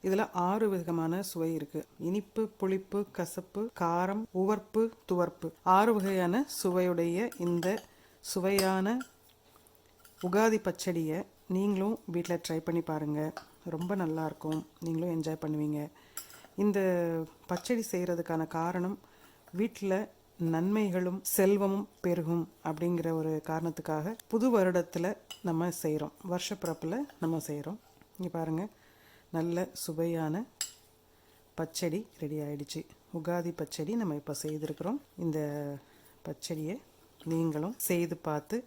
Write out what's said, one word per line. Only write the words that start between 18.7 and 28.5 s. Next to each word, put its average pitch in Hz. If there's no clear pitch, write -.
வீட்ல 202
நன்மைகளும் 185
செல்வமும் 196
பெருகும் 170
அப்படிங்கிற 165
ஒரு 160
காரணத்துக்காக 160
புது 226
வருடத்துல 185
நம்ம 170
செய்றோம், 151
வருஷப்பிறப்புல 170
நம்ம 165
செய்றோம். 147
இங்க 180
பாருங்க, 160